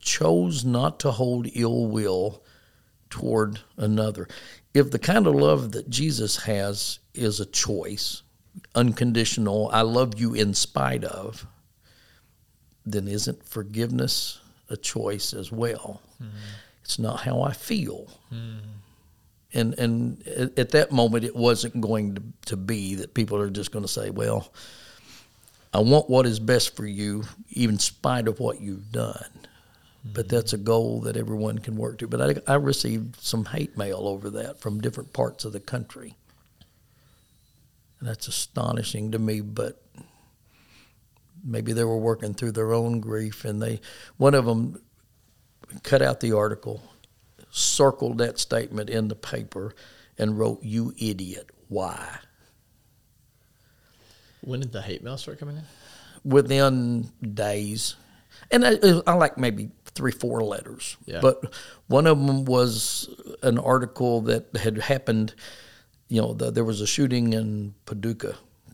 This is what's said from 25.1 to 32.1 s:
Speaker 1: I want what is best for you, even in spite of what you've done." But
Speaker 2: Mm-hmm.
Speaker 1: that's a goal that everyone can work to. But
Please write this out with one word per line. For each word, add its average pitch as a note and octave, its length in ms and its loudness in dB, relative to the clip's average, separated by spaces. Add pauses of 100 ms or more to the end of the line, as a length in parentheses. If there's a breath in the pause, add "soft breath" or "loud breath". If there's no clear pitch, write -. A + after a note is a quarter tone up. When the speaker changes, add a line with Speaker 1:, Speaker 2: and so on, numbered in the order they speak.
Speaker 1:
I F#2 60 2
want B2+ 320 6
what B2+ 160 6
is A2 120 0
best A2+ 380 2
for G#2+ 100 -8
you, G#2 380 -4 (260)
even A2+ 260 2
in - 20 0
spite B2 500 0
of G#2+ 100 -4
what A#2 220 -4
you've G2+ 320 -10
done." - 380 -6 (760 soft breath)
But A2+ 220 -6
Speaker 2:
Mm-hmm. A#2+ 100 0
Speaker 1:
that's A2+ 160 0
a A2 60 -2
goal A2+ 440 0
that A2 140 -4
everyone A2 420 -2
can A2 180 -8
work A#2 220 -6
to. A#2 100 -8
But C#3 400 0